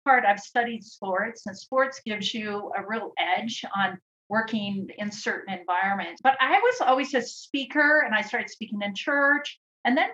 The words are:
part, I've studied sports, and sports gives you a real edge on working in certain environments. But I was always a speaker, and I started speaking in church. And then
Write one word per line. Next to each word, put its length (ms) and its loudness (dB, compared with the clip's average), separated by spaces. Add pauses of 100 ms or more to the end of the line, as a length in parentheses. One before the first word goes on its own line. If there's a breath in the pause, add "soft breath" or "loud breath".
part, 200 6
I've 160 4
studied 420 -2
sports, 640 -6
and 100 -10
sports 480 -2
gives 300 -4
you 420 -6
a 80 -6
real 280 -6 (260)
edge 260 -8 (100)
on 240 -2 (300)
working 600 -2 (100)
in 140 -6
certain 420 -6
environments. 680 -2
But 180 6
I 180 6
was 220 4
always 340 2
a 80 2
speaker, 840 2
and 100 -2
I 80 2
started 280 -6
speaking 320 -10
in 120 -4
church. 680 0 (240)
And 120 2
then 180 2